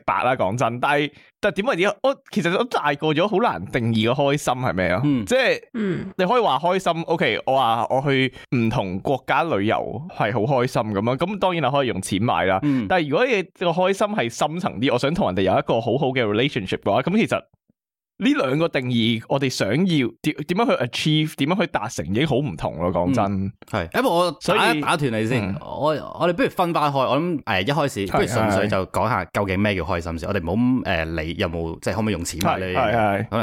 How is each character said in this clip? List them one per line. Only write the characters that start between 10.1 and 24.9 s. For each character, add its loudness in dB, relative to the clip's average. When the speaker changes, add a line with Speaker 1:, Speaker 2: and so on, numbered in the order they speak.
Speaker 1:
係 0
好 0
開 2
心 -2
咁 -2
樣， 0
咁 -4
當 2
然 -2
係 2
可 2
以 0
用 -2
錢 -2
買 2
啦。 2
Speaker 2:
嗯。 0
Speaker 1:
但 2
係 -2
如 0
果 2
你 0
個 -4
開 2
心 0
係 -2
深 -4
層 -4
啲， 2
我 2
想 0
同 0
人 0
哋 2
有 4
一 -2
個 0
好 0
好 0
嘅 0
relationship 0
嘅 0
話， 4
咁 0
其 2
實 0
呢 4
兩 0
個 2
定 -2
義， 2
我 0
哋 0
想 -2
要 2
點， -2
點 -2
樣 2
去 2
achieve， 0
點 0
樣 0
去 0
達 -4
成， -6
已 -2
經 2
好 0
唔 -2
同 -6
咯， 0
講 2
真。 2
Speaker 2:
嗯， -2
係。 -4
因 2
為 2
我 2
打， -12
Speaker 1:
所 2
以 2
Speaker 2:
打 0